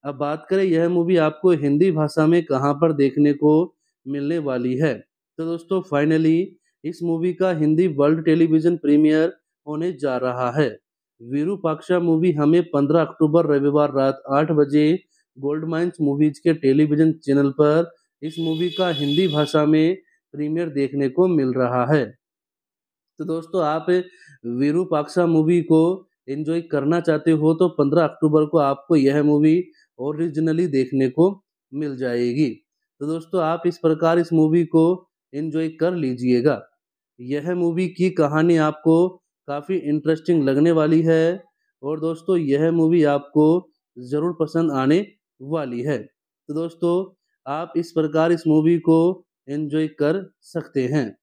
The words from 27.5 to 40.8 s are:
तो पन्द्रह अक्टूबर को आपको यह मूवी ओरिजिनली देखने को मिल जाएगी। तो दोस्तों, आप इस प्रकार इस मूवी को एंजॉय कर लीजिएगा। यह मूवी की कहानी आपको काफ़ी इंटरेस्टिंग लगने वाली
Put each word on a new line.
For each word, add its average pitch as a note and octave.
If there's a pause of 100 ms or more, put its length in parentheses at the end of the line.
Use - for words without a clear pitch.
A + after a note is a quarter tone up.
तो F3 (100)
पन्द्रह D3
अक्टूबर D3+
को D#3+
आपको C#3+
यह C#3
मूवी D3 (420)
ओरिजिनली D#3
देखने C3+
को F3 (420)
मिल C#3+
जाएगी। B2
तो -
दोस्तों, E3
आप E3
इस E3+
प्रकार E3
इस E3
मूवी D#3+
को E3 (240)
एंजॉय D#3
कर D#3+
लीजिएगा। B2+ (580)
यह D3
मूवी E3+
की F3+
कहानी D#3+ (120)
आपको E3 (300)
काफ़ी D3
इंटरेस्टिंग D#3
लगने C#3+
वाली D#3+